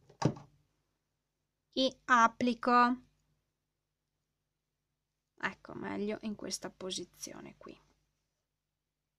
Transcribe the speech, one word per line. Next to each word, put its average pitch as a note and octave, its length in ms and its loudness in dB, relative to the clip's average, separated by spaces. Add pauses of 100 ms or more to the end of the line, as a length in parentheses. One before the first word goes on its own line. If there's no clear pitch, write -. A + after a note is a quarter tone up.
(1700)
e C4 320 -2
applico, A#3+ 920 4 (2500)
ecco, - 340 -8
meglio G3+ 480 -6
in G#3+ 120 -8
questa - 360 -10
posizione - 840 -14
qui. - 220 -20 (1400)